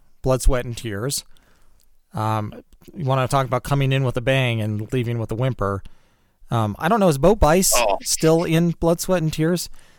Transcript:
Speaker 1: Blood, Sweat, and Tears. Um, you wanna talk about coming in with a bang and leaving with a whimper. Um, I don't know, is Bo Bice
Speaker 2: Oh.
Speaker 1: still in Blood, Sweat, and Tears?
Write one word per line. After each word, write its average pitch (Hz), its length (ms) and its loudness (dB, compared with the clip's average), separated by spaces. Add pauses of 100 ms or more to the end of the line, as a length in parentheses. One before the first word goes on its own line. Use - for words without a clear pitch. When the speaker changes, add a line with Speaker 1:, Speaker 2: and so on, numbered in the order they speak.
(220)
Speaker 1:
Blood, 131 200 2
Sweat, 127 220 2
and 120 120 -8
Tears. 113 480 -6 (920)
Um, 107 500 -4 (300)
you 175 100 -8
wanna 131 240 0
talk 135 180 0
about 123 160 -2
coming 139 300 0
in 135 120 0
with 120 120 -2
a 123 60 -2
bang 123 400 0
and 107 300 -4
leaving 120 260 -2
with 110 120 -6
a 113 40 -4
whimper. 107 480 -2 (680)
Um, 110 280 0
I 156 100 -2
don't 220 120 2
know, 190 80 6
is 139 100 2
Bo 170 160 4
Bice 180 420 4
Speaker 2:
Oh. 104 260 2
Speaker 1:
still 160 420 2
in 165 260 2
Blood, 170 300 0
Sweat, 180 220 0
and 156 100 -2
Tears? 165 360 -2 (300)